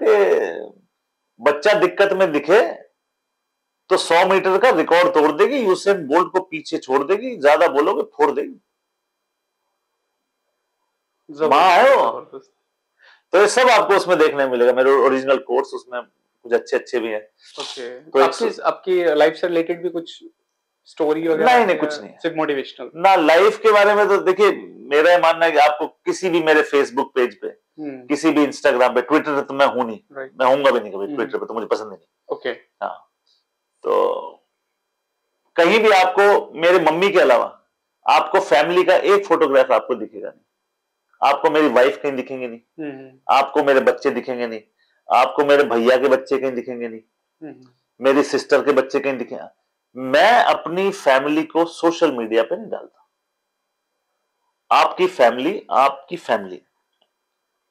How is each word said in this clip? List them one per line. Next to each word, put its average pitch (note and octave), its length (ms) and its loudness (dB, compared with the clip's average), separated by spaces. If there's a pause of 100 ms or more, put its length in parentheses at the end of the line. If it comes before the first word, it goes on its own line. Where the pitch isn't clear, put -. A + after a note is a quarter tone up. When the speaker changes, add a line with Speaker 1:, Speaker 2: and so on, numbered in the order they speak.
Speaker 1:
कि - 40 2 (1300)
बच्चा D3 320 2
दिक्कत G3 400 2
में F#3 200 0
दिखे B3+ 400 2 (1160)
तो F#3 80 2
सौ E3+ 300 2
मीटर F#3+ 320 0
का B3+ 120 4
रिकॉर्ड D#3+ 380 2
तोड़ D3+ 240 2
देगी, A3 240 0
यूसेन F#3+ 500 -2
बोल्ट F3 260 0
को F#3 80 -2
पीछे D#3+ 380 -10
छोड़ C3+ 260 -2
देगी, A3 320 -6
ज्यादा D3+ 320 2
बोलोगे - 340 -2
फोड़ - 280 -2
देगी। F3+ 300 -8 (2750)
Speaker 2:
जबरदस्त, D3 240 -2
Speaker 1:
माँ F3 160 4
है B3 260 6
वो। F3+ 60 2
Speaker 2:
जबरदस्त। - 500 -8 (800)
Speaker 1:
तो E3+ 60 4
ये G#3 100 4
सब B3+ 200 2
आपको G3 260 2
उसमें F3 240 0
देखने C#3 280 0
मिलेगा, B2 260 2
मेरे B2+ 180 2
original C3+ 460 2
quotes C3 380 -4
उसमें B2 280 -12 (400)
कुछ A#2 100 -8
अच्छे B2+ 240 -2
अच्छे B2 240 -6
भी A2+ 80 -8
हैं। G#2+ 160 -8 (360)
Speaker 2:
ओके। B2+ 400 -14
Speaker 1:
तो D3+ 180 -4
एक C3+ 60 6
Speaker 2:
आपकी, G#3 260 -4
Speaker 1:
सु- - 100 -14
Speaker 2:
आपकी E3+ 540 -2
life D#3 200 2
से F#3 120 -8
related E3+ 360 -4
भी F3 60 -6
कुछ E3+ 360 -12 (600)
story D#3+ 440 -4
वगैरह A#3+ 280 2
Speaker 1:
नहीं, A#3 100 2
नहीं, F3+ 100 0
Speaker 2:
या D#3 60 -4
Speaker 1:
कुछ D3+ 180 -6
नहीं। - 160 -20
Speaker 2:
सिर्फ E3 200 -8
motivational? C#3 600 -6
Speaker 1:
ना, F#3+ 180 4
life F3 440 4
के G#3+ 140 2
बारे G#3 220 4
में G3+ 140 2
तो G3 80 2
देखिए, F#3 360 2 (260)
मेरा D3 340 2
ये F3 60 4
मानना E3 280 2
है E3 60 0
कि D3 60 0
आपको D3+ 280 2
किसी F3+ 440 -6
भी E3 120 0
मेरे D#3 200 2
Facebook C3 520 -2
page B2 260 -2
पे, - 60 -12
Speaker 2:
हम्म। C3 600 -16
Speaker 1:
किसी D3 240 -2
भी D3 160 2
Instagram B2+ 480 0
पे, B2 60 0
Twitter D#3 340 -2
पे C#3 80 -4
तो C#3 120 -10
मैं C#3 120 2
हूं A#2+ 180 -2
नहीं, A2 160 -12 (120)
Speaker 2:
Right। C3+ 280 -16
Speaker 1:
मैं C3 60 0
होऊंगा C#3 240 2
भी A#2+ 100 0
नहीं G#2 120 -14
कभी G2 120 -8
Speaker 2:
हम्म। C#3+ 120 -8
Speaker 1:
Twitter G#2+ 240 -6
पे, G#2 60 -12
तो A2 80 -12
मुझे A2 120 -8
पसंद G#2+ 200 -4
ही G2 100 -18
नहीं। - 400 -16
Speaker 2:
ओके। - 120 -12
Speaker 1:
हाँ, - 600 -14 (720)
तो - 380 -2 (1400)
कहीं F#3 240 4
भी G#3+ 100 4
आपको F#3+ 720 2
मेरे F3 180 4
मम्मी E3+ 320 0
के F#3 80 2
अलावा A#2+ 440 0 (480)
आपको D#3+ 300 2
family E3+ 440 2
का F3+ 120 4
एक G3 300 2
photograph C#3 460 2
आपको A2+ 220 -2
दिखेगा G#2 340 -12
नहीं, - 160 -20 (880)
आपको D3+ 200 0
मेरी D3+ 180 2
wife B2 340 2
कहीं C#3+ 100 -4
दिखेंगे B2+ 360 -10
नहीं, A#2 120 -16 (200)
Speaker 2:
हम्म। C3+ 380 -16 (120)
Speaker 1:
आपको C#3 340 0
मेरे C#3 160 4
बच्चे B2 300 -2
दिखेंगे A#2+ 360 -8
नहीं, A2 160 -12 (500)
आपको C3+ 320 0
मेरे C#3+ 180 4
भैया A#2 340 2
के C3 120 0
बच्चे C3+ 300 0
कहीं C3 140 -6
दिखेंगे A#2+ 360 -10
नहीं, A2 120 -16 (420)
Speaker 2:
हम्म। B2+ 260 -20 (320)
Speaker 1:
मेरी C3+ 220 2
sister C#3+ 420 -2
के - 80 0
बच्चे C3 280 0
कहीं C3 180 -6
दिखेंगे। - 480 -14 (300)
मैं D#3 480 2
अपनी F3 460 -2
family D3 520 0
को D#3+ 220 -2
social E3+ 480 -2
media A2+ 300 -2
पे E3+ 140 -4
नहीं G#3+ 120 -12
डालता, - 400 -16 (1600)
आपकी D#3+ 340 0
family, B2+ 640 -2
आपकी C3+ 460 -2
family, G2+ 460 -6 (1080)